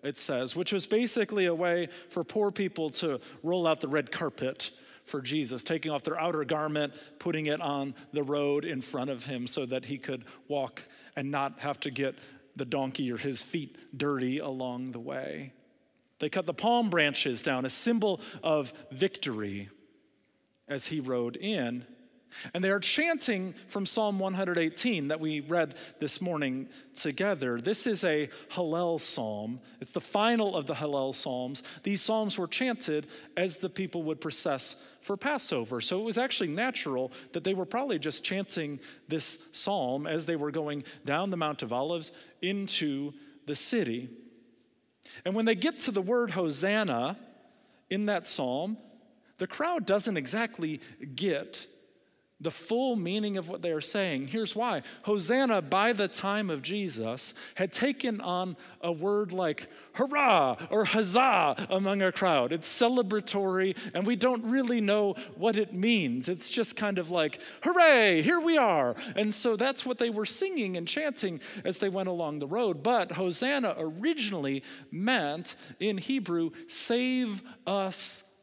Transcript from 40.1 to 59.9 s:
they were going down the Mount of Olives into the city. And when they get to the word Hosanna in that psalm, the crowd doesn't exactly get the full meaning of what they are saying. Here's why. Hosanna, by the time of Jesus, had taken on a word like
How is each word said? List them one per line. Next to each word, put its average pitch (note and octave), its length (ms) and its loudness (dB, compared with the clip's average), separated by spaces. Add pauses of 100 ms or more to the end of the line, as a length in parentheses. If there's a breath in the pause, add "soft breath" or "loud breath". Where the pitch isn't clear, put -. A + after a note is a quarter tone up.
they E3 100 0
were D3 160 -2
going D3 320 -4 (220 loud breath)
down E3 240 0
the F3+ 80 -2
Mount D3+ 260 -2
of A2+ 80 -4
Olives D3+ 400 -2 (300 loud breath)
into D3+ 720 -2 (320 loud breath)
the - 100 -4
city. B2+ 540 0 (1120 loud breath)
And F#3+ 120 -2
when A3+ 100 2
they A3 100 4
get B3 240 0
to - 120 0
the G3 100 2
word A#3 300 2
Hosanna E3 840 2 (720 soft breath)
in G3+ 180 0
that G3 200 0
psalm, D3+ 480 0 (640 soft breath)
the F#3 100 -2
crowd D#4+ 380 -2
doesn't G3 320 2
exactly E3 640 -2 (340 loud breath)
get - 500 -2 (760 soft breath)
the D3+ 100 -2
full A#3+ 460 0
meaning G3+ 400 -2
of E3+ 100 -6
what F3 140 -8
they E3+ 100 -2
are D#3 80 0
saying. D3 480 -2
Here's G#3+ 260 -2
why. G#3 280 0 (220 loud breath)
Hosanna, G#3+ 580 4
by F#3+ 320 4
the G3 160 2
time G3+ 400 -2
of D3 120 -2
Jesus, C3+ 720 -4 (220 loud breath)
had F#3 160 0
taken A#3+ 480 -2
on F3+ 380 -2 (240 loud breath)
a E3+ 100 -2
word G3 400 0
like F3 380 -2 (240 loud breath)